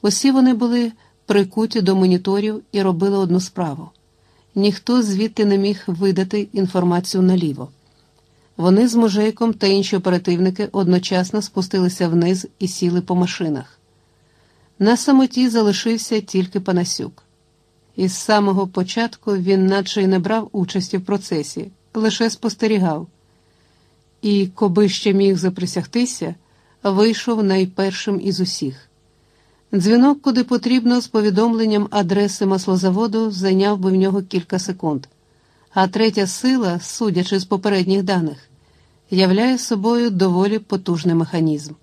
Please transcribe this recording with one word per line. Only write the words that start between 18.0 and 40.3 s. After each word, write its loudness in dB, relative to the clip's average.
Із 0
самого 0
початку -4
він 2
наче -2
й 2
не 2
брав -2
участі -4
в -8
процесі, -6
лише 0
спостерігав. -2
І, 2
коби 2
ще -2
міг 4
заприсягтися, -4
вийшов 0
найпершим -2
із -4
усіх. -6
Дзвінок, 4
куди 2
потрібно, 2
з -10
повідомленням 2
адреси 0
маслозаводу 0
зайняв 0
би 0
в 2
нього 2
кілька -4
секунд. -6
А 2
третя 0
сила, -2
судячи -2
з -4
попередніх 0
даних, -4
являє 2
собою 0
доволі 2